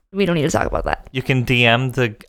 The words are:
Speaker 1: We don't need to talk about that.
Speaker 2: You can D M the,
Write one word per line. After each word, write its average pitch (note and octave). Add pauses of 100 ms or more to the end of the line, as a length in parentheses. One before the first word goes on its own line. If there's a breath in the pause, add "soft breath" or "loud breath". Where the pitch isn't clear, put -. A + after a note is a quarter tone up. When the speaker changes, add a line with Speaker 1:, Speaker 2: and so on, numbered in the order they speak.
(120)
Speaker 1:
We G3
don't E3+
need D3+
to C3
talk -
about -
that. -
Speaker 2:
You B2+
can B2+
D A#2+
M A#2+
the, A#2+ (140)